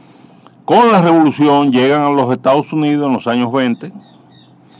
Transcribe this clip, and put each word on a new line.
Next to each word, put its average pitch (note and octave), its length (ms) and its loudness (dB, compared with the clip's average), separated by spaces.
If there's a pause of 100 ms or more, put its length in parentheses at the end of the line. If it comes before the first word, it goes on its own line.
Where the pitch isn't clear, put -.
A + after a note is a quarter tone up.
(640)
Con A3+ 260 2
la F#3+ 100 4
revolución D3 720 2
llegan C3+ 300 0
a C#3+ 80 -2
los C3 220 -2
Estados C3 400 -2
Unidos D3 360 -2
en C3+ 60 -2
los A2 140 -6
años A#2+ 240 -2
veinte B2+ 400 -4 (880)